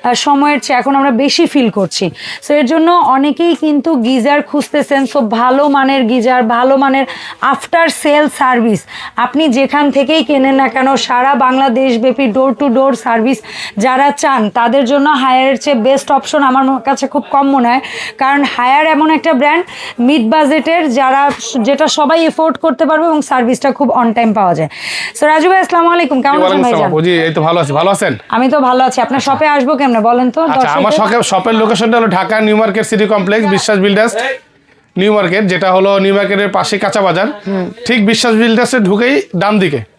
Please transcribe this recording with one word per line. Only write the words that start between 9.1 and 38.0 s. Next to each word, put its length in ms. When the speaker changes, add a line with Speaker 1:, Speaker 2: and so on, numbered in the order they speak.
Speaker 1:
আপনি 320
যেখান 440
থেকেই 320
কেনেন 320
না 120
কেন 280
সারা 400
বাংলাদেশব্যাপী 960
door 200
to 180
door 220
service 460
যারা 340
চান 380
তাদের 360
জন্য 240
হায়ারের 480
চেয়ে 180
বেস্ট 360
অপশন 320
আমার 200
ম-, 160
কাছে 280
খুব 240
কম 180
মনে 180
হয়, 120
কারণ 260
হায়ার 440
এমন 240
একটা 220
ব্র্যান্ড 320
মিড 220
বাজেটের 720
যারা 460
স-, 180
যেটা 300
সবাই 380
এফোর্ড 320
করতে 280
পারবে 200
এবং 160
সার্ভিসটা 500
খুব 180
on 240
time 200
পাওয়া 220
যায়। 140
So 120
রাজু 220
ভাই, 100
আসসালামু 300
আলাইকুম, 320
কেমন 120
আছেন 80
Speaker 2:
ওয়ালাইকুম 220
Speaker 1:
ভাইজান? 160
Speaker 2:
আসসালাম 120
আপু, 100
জি, 100
এই 220
তো 80
ভালো 180
আছি। 140
ভালো 180
আছেন? 260
Speaker 1:
আমি 200
তো 100
ভালো 240
আছি। 180
আপনার 180
শপে 280
আসবো 280
কেমনে 240
বলেন 320
তো 100
Speaker 2:
আচ্ছা, 280
আমার 220
Speaker 1:
দর্শকদের? 320
Speaker 2:
শপে, 0
শপের 320
লোকেশনটা 420
হলো 100
ঢাকা 340
নিউ 140
মার্কেট 300
সিটি 200
কমপ্লেক্স, 420
বিশ্বাস 300
বিল্ডার্স 380
নিউ 160
মার্কেট, 340
যেটা 240
হলো 280
নিউ 160
মার্কেটের 340
পাশে 280
কাঁচা 240
বাজার, 260
Speaker 1:
হুম। 240
Speaker 2:
ঠিক 200